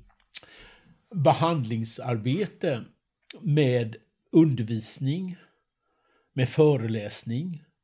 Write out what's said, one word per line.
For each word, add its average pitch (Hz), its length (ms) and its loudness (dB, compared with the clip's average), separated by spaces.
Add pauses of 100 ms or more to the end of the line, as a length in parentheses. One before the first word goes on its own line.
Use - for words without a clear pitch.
(1160)
behandlingsarbete, 131 1700 -2 (560)
med 127 560 2 (360)
undervisning, 143 1040 2 (960)
med 131 160 0
föreläsning, 123 1160 0 (200)